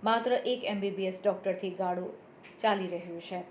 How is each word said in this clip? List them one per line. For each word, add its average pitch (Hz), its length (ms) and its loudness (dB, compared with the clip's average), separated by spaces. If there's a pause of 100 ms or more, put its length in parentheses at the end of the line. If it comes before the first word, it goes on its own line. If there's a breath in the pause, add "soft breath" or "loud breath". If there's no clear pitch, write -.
(100)
માત્ર 233 260 4 (160)
એક 247 220 -2
એમ 196 100 0
બી 196 160 2
બી 185 100 0
એસ 185 140 -8
ડોક્ટરથી 190 560 0
ગાળું 180 340 -2 (480)
ચાલી 196 320 2
રહ્યું 170 360 -8
છે. 180 200 -4